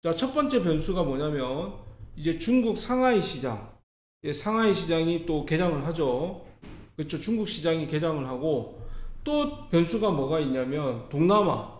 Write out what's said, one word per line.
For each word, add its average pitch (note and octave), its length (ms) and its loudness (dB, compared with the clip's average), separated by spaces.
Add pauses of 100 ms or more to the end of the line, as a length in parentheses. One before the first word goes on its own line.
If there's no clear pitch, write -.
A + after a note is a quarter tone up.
자, E3 120 2
첫 C4 200 -2
번째 C4+ 280 2
변수가 F3 420 2
뭐냐면 C#3+ 720 -2 (420)
이제 D#3+ 220 -2
중국 A#3 380 2
상하이 B3 460 2
시장, A#2+ 500 -6 (520)
예, D3+ 80 -2
상하이 G#3+ 420 2
시장이 E3 500 0
또 D3 220 0
개장을 D#3+ 400 2
하죠. D#3+ 580 0 (520)
그렇죠. D#3 220 -6
중국 G#3+ 300 -2
시장이 D#3+ 380 0
개장을 D3+ 400 -2
하고 C3+ 560 -2 (400)
또 D4 460 -2
변수가 G3 420 2
뭐가 D3+ 300 0
있냐면 C3 680 -2
동남아 E3 720 4